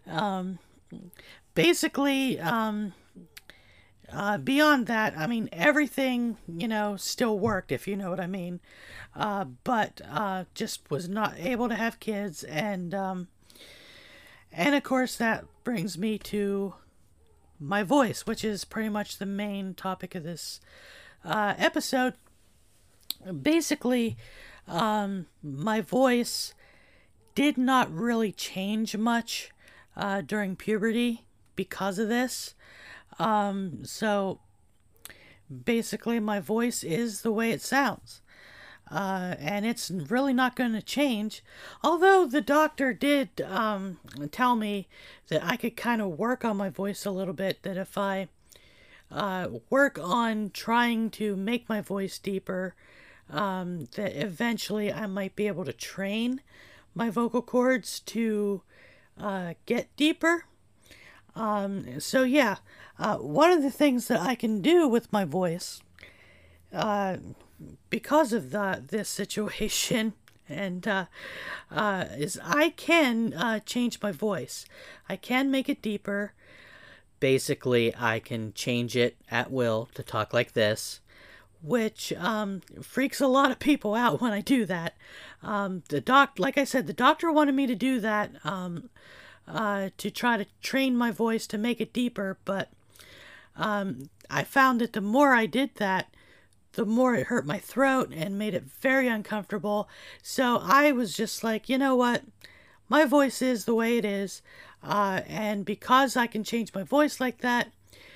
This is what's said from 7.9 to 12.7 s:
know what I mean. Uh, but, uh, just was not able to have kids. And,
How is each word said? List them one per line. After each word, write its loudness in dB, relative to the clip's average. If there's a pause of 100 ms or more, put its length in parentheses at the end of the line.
know -6
what -4
I -4
mean. -6 (560)
Uh, -2 (180)
but, 0
uh, -4
just -8
was -4
not -2
able -2
to -2
have -4
kids. -6
And, -4